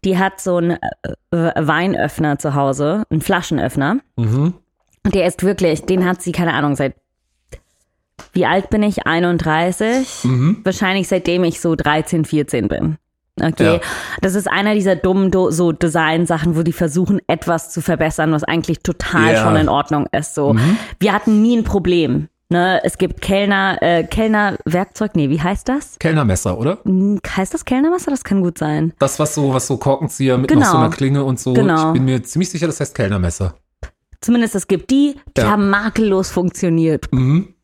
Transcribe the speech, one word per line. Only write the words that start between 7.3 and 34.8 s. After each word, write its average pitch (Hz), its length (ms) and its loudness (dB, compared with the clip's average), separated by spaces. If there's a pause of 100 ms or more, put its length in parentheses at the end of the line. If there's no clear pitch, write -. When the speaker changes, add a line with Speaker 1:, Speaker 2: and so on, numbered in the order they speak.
Speaker 1:
wie 180 100 2
alt 180 240 0
bin 214 140 0
ich? 208 240 -2
Einunddreißig? 175 1200 0
Speaker 2:
Mhm. 135 400 2
Speaker 1:
Wahrscheinlich 190 440 -2
seitdem 180 360 0
ich 165 160 -2
so 165 140 0
dreizehn, 156 520 0
vierzehn 143 420 -2
bin. 156 300 -4 (420)
Okay. 160 360 2
Speaker 2:
Ja. 170 40 -2 (400)
Speaker 1:
Das 190 140 0
ist 202 140 -2
einer 208 260 0
dieser 190 200 2
dummen 190 360 2
Do-, 185 200 2
so 170 220 2
Design-Sachen, 160 840 0
wo 165 80 0
die 160 100 0
versuchen, 170 540 0
etwas 165 440 -2
zu 170 100 -6
verbessern, 160 500 0
was 151 140 0
eigentlich 160 360 -4
total - 540 0
Speaker 2:
Ja. 110 80 2
Speaker 1:
schon 110 140 2
in - 140 2
Ordnung 143 420 0
ist. - 220 -4
So. 139 180 2
Speaker 2:
Mhm. 139 240 4 (240)
Speaker 1:
Wir 202 140 2
hatten 208 280 2
nie 233 140 4
ein 226 80 0
Problem. 160 640 0 (220)
Ne? 175 340 2
Es 180 140 0
gibt - 240 -2
Kellner, 196 580 0
äh, 165 240 2
Kellnerwerkzeug, 208 1120 -2
nee, 143 140 2
wie 156 100 0
heißt 180 280 -2
das? 277 300 -4
Speaker 2:
Kellnermesser, 107 600 0
oder? 147 260 -2
Speaker 1:
Hm, 196 420 0
heißt - 260 -4
das 320 120 -6
Kellnermesser? 311 480 0
Das 262 100 -4
kann 196 200 0
gut 175 160 -2
sein. 151 420 -2
Speaker 2:
Das, - 180 0
was 151 160 -2
so, 139 180 0
was 123 140 -2
so 135 120 -2
Korkenzieher 135 600 0
mit 135 120 0
Speaker 1:
Genau. 311 100 6
Speaker 2:
noch - 100 4
so 160 80 4
einer 117 120 4
Klinge 139 340 0
und 127 160 -2
so. 127 140 -2
Speaker 1:
Genau. 160 340 4
Speaker 2:
Ich 160 60 0
bin 131 100 2
mir 131 180 0
ziemlich - 280 -2
sicher, 170 180 -4
das 147 100 -6
heißt - 160 -6
Kellnermesser. 95 600 -2 (640)
Speaker 1:
Zumindest 226 340 2
es 190 140 -4
gibt 190 240 -2